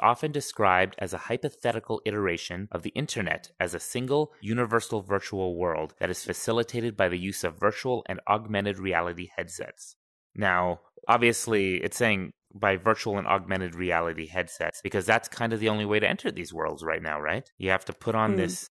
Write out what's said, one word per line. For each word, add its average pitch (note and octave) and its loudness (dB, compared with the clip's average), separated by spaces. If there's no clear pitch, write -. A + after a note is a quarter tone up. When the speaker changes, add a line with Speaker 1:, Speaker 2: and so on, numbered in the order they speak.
Speaker 1:
often C3+ 4
described F#2+ 2
as F2+ -6
a F2 -4
hypothetical A2+ -2
iteration G2 -2
of E2+ -6
the - -6
internet - -4
as F2 0
a E2+ -4
single, C#3 -2
universal A2+ 0
virtual F#2+ -2
world D#2+ -2
that F2+ 0
is - -6
facilitated A2+ -2
by F#2 4
the F2+ 0
use F#2+ -4
of E2 -4
virtual A2 0
and F#2 -4
augmented G#2 0
reality F2 0
headsets. - -10
Now, F2+ 2
obviously, A2+ 4
it's - -2
saying G2+ 2
by G2 4
virtual G#2 2
and F#2 -4
augmented F#2 0
reality E2+ 0
headsets, E2+ -4
because F#2+ -2
that's A2 4
kind A#2 -4
of A2 -2
the A2 2
only G#2+ 2
way G#2 2
to G2+ 4
enter - -2
these E2+ -10
worlds D#2 -4
right E2 -2
now, D2+ -4
right? E2+ -4
You F#2+ -2
have F#2+ 0
to - -6
put - -4
on A2 2
Speaker 2:
Hmm. F#2+ 2
Speaker 1:
this F2+ -2